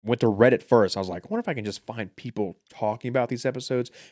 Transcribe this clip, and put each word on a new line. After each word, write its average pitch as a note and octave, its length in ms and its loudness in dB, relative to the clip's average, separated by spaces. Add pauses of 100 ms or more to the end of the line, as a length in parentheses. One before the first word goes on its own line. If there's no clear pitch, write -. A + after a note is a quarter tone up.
went A#2 200 -2
to A#2+ 60 4
Reddit A2+ 360 4
first. G#2+ 320 4
I G2 60 -4
was F#2 80 -4
like, F2+ 160 -10
"I - 40 -20
wonder A3+ 120 -4
if A3 80 -6
I E3 40 -4
can A2 120 -6
just G2+ 200 -8
find A2+ 300 -10
people G#2 420 -8 (120)
talking A2 400 -6
about B2 180 0
these B2 180 -6
episodes. B2+ 460 -4 (200)